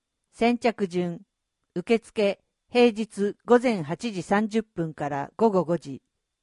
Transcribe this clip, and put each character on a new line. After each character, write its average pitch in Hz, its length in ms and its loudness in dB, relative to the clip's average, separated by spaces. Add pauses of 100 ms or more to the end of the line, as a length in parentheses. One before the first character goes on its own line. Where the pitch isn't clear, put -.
(340)
先 233 240 0
着 208 320 -2
順、 175 320 -4 (520)
受 214 260 0
付、 - 440 -2 (260)
平 240 180 6
日 202 580 -2
午 233 140 6
前 226 240 0
八 175 280 -6
時 185 100 -8
三 208 280 0
十 220 120 0
分 165 320 -6
か 147 140 -8
ら 143 300 -6
午 214 140 4
後 185 120 2
五 165 140 -2
時、 135 240 -12 (420)